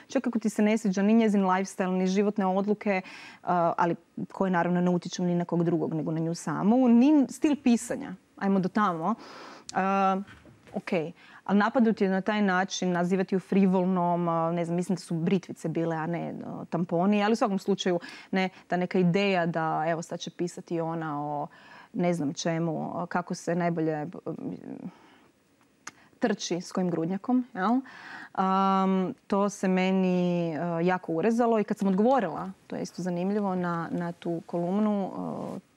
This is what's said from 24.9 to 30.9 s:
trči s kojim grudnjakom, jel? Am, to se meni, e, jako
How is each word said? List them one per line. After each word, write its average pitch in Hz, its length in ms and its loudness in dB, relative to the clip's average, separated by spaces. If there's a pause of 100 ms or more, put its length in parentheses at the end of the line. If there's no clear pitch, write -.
trči 196 420 -2
s - 120 -14
kojim 185 180 -2
grudnjakom, 190 540 -2 (100)
jel? 214 260 0 (520)
Am, 190 840 2 (120)
to 202 220 2
se 196 200 -2
meni, 180 840 2
e, 139 40 -6 (260)
jako 180 280 0